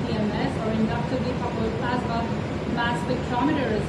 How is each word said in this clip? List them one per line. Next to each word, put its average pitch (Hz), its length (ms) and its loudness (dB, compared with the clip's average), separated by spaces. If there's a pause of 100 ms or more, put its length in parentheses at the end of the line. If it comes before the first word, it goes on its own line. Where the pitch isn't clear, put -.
P 233 100 -2
M 214 160 2
S - 220 0 (100)
or 220 140 0
inductively 240 640 0
coupled 220 400 0
plasma 240 400 0 (560)
mass 247 320 0
spectrometer 254 640 2
is 208 180 0